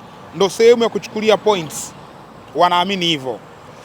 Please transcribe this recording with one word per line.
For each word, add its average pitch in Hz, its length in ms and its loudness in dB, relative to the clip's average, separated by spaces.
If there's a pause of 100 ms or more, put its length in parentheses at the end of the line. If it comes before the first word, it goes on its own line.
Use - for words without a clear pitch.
(340)
ndo 185 140 0
sehemu 233 340 4
ya 226 60 2
kuchukulia 214 480 -2
points. 180 560 -4 (640)
Wanaamini 175 520 0
hivyo. 131 320 -4 (460)